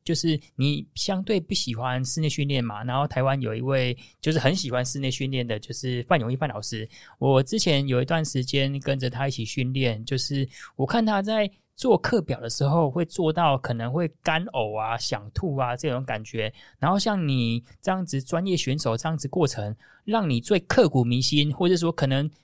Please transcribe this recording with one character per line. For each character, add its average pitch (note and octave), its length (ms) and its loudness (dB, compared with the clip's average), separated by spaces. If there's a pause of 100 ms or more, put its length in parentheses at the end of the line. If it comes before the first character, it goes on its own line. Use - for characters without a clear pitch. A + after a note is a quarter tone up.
就 E3+ 100 0
是 D#3 240 2 (160)
你 C#3+ 400 0
相 F#3+ 300 -2
对 G3+ 160 0
不 E3 120 -6
喜 B2 220 -2
欢 B2+ 300 -2
室 C3 160 -4
内 D#3 80 2
训 C#3+ 180 -2
练 C#3 180 0
嘛， G#2+ 200 -6
然 B2+ 120 -2
后 C#3+ 100 2
台 C3 180 0
湾 C3+ 180 2
有 A2 100 -2
一 A2+ 80 -4
位 B2+ 360 0 (240)
就 D#3 100 0
是 D#3+ 80 4
很 C#3 160 2
喜 D3 160 -4
欢 B2+ 140 0
室 C3+ 160 -4
内 C3 100 -2
训 C3 180 -2
练 C3 160 -2
的， A#2 140 -4
就 - 140 -12
是 B2 320 -4
范 - 160 4
永 A#2 120 -2
义 C3 40 -2
范 D3+ 120 -2
老 G#2+ 140 -8
师。 A2 260 -8 (300)
我 C3+ 240 4
之 G#3+ 160 -2
前 C#3 300 2
有 B2 120 2
一 C3 40 0
段 D#3+ 200 0
时 C3 200 -2
间 C#3 340 -2
跟 C#3 180 -2
着 B2+ 140 -2
他 B2+ 160 -4
一 C#3 40 -2
起 B2 140 -6
训 B2+ 300 -4
练， A#2 300 0
就 C3+ 120 -4
是 C3+ 320 -2 (280)
我 C3 100 0
看 A#3 180 2
他 G#3+ 160 2
在 G#3 300 0 (260)
做 A#3+ 200 4
课 G#3+ 240 2
表 C#3 200 -4
的 A#2 100 -8
时 - 120 -2
候 D3 280 4
会 E3 160 -2
做 D#3+ 260 0
到 D#3+ 240 4
可 C3 160 -2
能 A#2 180 -4
会 E3 160 0 (160)
干 E3 260 0
呕 A2 300 -2
啊、 A2 200 -2
想 G#2+ 320 -6
吐 D#3 260 -2
啊 B2 180 0
这 D3+ 140 -4
种 C3 160 -2
感 A2+ 180 -4
觉。 A2 300 -4 (260)
然 D#3 140 2
后 G3+ 60 2
像 G3 280 0
你 A#2+ 380 2 (160)
这 - 100 -2
样 F#3 140 0
子 C#3 160 -4
专 E3 260 -2
业 F#3 80 2
选 D3 240 0
手 A2+ 160 0
这 C#3 140 -2
样 D#3+ 80 -2
子 C#3 100 -4
过 D#3+ 200 2
程， G#2+ 280 -2 (300)
让 G#3 240 0
你 B2 140 2
最 G3 180 4
刻 G3 300 4
骨 C3 120 4
铭 A#2+ 200 2
心， D3 280 4
或 F3 160 0
者 F3+ 120 4
说 E3 120 0
可 D#3 160 0
能 C#3 240 2 (140)